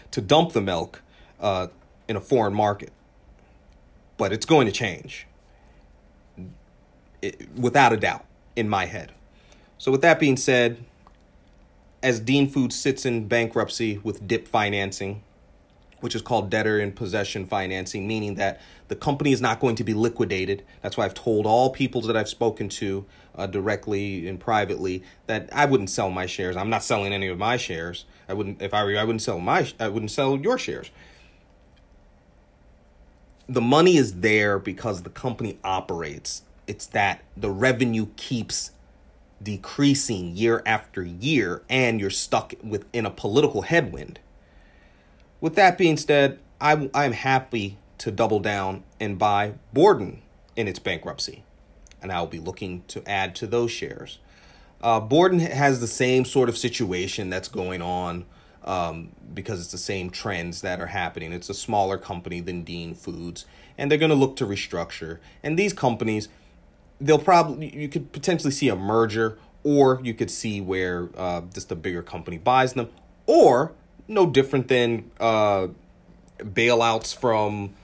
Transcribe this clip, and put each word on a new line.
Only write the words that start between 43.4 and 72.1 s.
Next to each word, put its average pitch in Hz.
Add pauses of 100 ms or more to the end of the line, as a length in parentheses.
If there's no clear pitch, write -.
headwind. 110 (1200)
With 160
that 185
being 165
said, 143 (200)
I, 147
I'm 143
happy 120 (220)
to 113
double 104
down 98 (160)
and 101
buy 104 (180)
Borden 139 (360)
in 110
its 90
bankruptcy, - (560)
and 95
I'll 87
be 85
looking 90
to 98
add 95
to 113
those 117
shares. - (640)
Uh, 113
Borden 170
has 139
the 117
same 127
sort 127
of 117
situation 95
that's 92
going 92
on, 87 (400)
um, 82 (200)
because 95
it's 85
the 87
same 92
trends 87
that 90
are 85
happening. 82
It's 87
a 98
smaller 98
company 87
than 87
Dean 85
Foods, 85 (320)
and 143
they're 151
gonna 156
look 135
to 127
restructure. 85 (220)
And 156
these 196
companies, 110 (720)
they'll 151
probably, 156
you 147
could 143
potentially 151
see 139
a 104
merger, 110 (260)
or 135
you 120
could 110
see 104
where, 92
uh, 87 (120)
just -
a 92
bigger 85
company 87